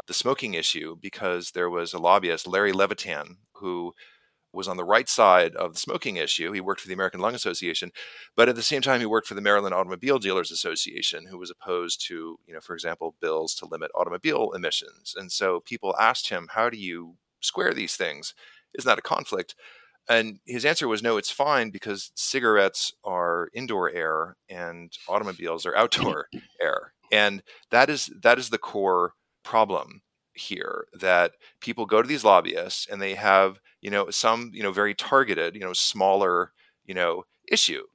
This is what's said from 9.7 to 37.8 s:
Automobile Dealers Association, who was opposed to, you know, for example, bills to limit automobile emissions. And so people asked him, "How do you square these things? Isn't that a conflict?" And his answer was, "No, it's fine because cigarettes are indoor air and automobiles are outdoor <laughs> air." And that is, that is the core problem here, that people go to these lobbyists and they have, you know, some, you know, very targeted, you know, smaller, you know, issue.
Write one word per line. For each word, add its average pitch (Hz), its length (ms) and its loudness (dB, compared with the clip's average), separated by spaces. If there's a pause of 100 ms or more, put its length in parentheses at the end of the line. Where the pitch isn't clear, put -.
Automobile 92 460 0
Dealers 95 320 -2
Association, 82 760 -4
who 95 100 -16
was 90 120 -14
opposed 87 580 -6
to, 82 380 -12
you 85 80 -20
know, 80 60 -16
for 90 140 -16
example, 82 480 -8
bills 80 340 -2
to - 100 -12
limit 80 300 -10
automobile 92 560 -4
emissions. - 640 -8
And 95 160 -12
so 90 300 -2
people 101 380 -6
asked 113 300 0
him, 87 220 -8
"How 113 180 0
do 117 80 -8
you 85 400 -12 (220)
square - 340 -2
these 98 220 -4
things? 76 380 -6 (440)
Isn't 127 120 0
that 107 100 4
a - 40 -8
conflict?" - 520 -4 (560)
And 110 340 0
his 123 200 -4
answer 151 240 0
was, 107 120 -2
"No, 113 140 2
it's 101 160 -2
fine 139 380 0
because 98 460 -8
cigarettes 107 800 2 (100)
are 87 500 -2
indoor 107 360 -4
air 80 460 -4 (140)
and 87 420 -12 (160)
automobiles 85 580 -6
are 87 100 -4
outdoor 101 520 0 (160)
<laughs> - 180 -14
air." - 320 -4 (180)
And 104 300 4 (280)
that 131 200 6
is, 143 220 -2 (100)
that 120 160 8
is 123 120 -2
the 113 80 0
core 92 560 2 (300)
problem 95 580 0 (320)
here, - 600 -10
that 90 380 4 (300)
people 113 240 -6
go 107 160 6
to 123 60 0
these 139 180 0
lobbyists 90 640 6
and 101 120 -8
they 98 140 -2
have, 98 440 6 (220)
you 101 80 -8
know, 101 200 0
some, 117 440 0
you 110 100 -8
know, 98 80 -2
very 101 220 0
targeted, 95 600 0
you 104 60 -14
know, 92 120 -6
smaller, 95 800 2 (340)
you 95 80 -12
know, 90 300 -2 (240)
issue. - 360 2 (120)